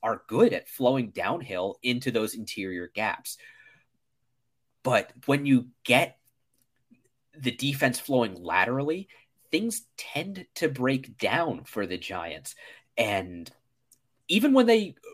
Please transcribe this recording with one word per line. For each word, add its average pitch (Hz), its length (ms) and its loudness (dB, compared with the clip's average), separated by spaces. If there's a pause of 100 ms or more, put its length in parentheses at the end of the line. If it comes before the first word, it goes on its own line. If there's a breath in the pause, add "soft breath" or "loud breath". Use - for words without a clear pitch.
are 110 260 -4
good 165 260 4
at - 160 -6
flowing 127 400 0
downhill 98 720 -4
into 123 280 -2
those 110 240 -2
interior 95 580 -8
gaps. - 440 -6 (1500 soft breath)
But 120 280 2 (140)
when 143 220 2
you 127 220 4 (140)
get 127 360 2 (1160)
the 131 160 -2
defense 135 480 0
flowing 120 360 0
laterally, 123 760 -2 (420 soft breath)
things 220 320 -2 (140)
tend 185 480 -8 (100)
to 156 140 0
break 131 480 -2
down 123 460 -2
for 101 220 -6
the 90 120 -6
Giants. 85 580 -10 (420 loud breath)
And 90 520 -2 (800)
even 226 260 4
when 254 120 8
they 226 300 4 (180)